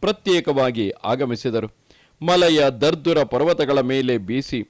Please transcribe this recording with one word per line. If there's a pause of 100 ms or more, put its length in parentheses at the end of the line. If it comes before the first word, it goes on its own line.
ಪ್ರತ್ಯೇಕವಾಗಿ (120)
ಆಗಮಿಸಿದರು. (600)
ಮಲಯ (100)
ದರ್ದುರ
ಪರ್ವತಗಳ
ಮೇಲೆ
ಬೀಸಿ